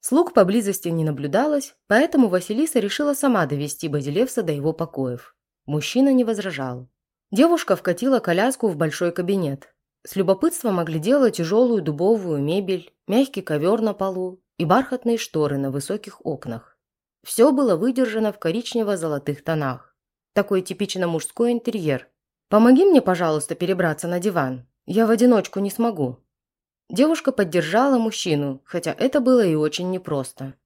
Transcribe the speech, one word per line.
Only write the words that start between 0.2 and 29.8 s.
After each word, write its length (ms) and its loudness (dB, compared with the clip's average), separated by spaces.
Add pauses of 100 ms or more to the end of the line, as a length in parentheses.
поблизости 540 2
не 140 -2
наблюдалось, 720 -2 (120)
поэтому 420 4
Василиса 500 0
решила 360 0
сама 320 2
довести 420 -6
Базилевса 540 -2
до 100 -2
его 220 -2
покоев. 600 -8 (300)
Мужчина 480 0
не 120 4
возражал. 680 -6 (420)
Девушка 440 4
вкатила 420 0
коляску 480 0
в 100 -2
большой 360 -2
кабинет. 600 -4 (320)
С 120 -10
любопытством 640 0
оглядела 500 2
тяжёлую 500 2
дубовую 640 0
мебель, 500 -4 (140)
мягкий 340 0
ковёр 420 0
на 120 -2
полу 480 -6 (160)
и 60 0
бархатные 520 0
шторы 400 -2
на 140 -2
высоких 560 -8
окнах. 500 -10 (460)
Всё 300 2
было 240 2
выдержано 560 -2
в 80 -14
коричнево-золотых 1040 -4
тонах. 500 -4 (380)
Такой 300 0
типично 440 -4
мужской 460 -2
интерьер. 560 -4 (400)
«Помоги 360 6
мне, 160 8
пожалуйста, 540 -2
перебраться 540 -2
на 100 -2
диван. 480 -4 (200)
Я 200 2
в 40 2
одиночку 500 2
не 100 -2
смогу». 460 -2 (720)
Девушка 420 2
поддержала 680 0
мужчину, 680 -2
хотя 340 -6
это 220 0
было 260 4
и 80 2
очень 380 -2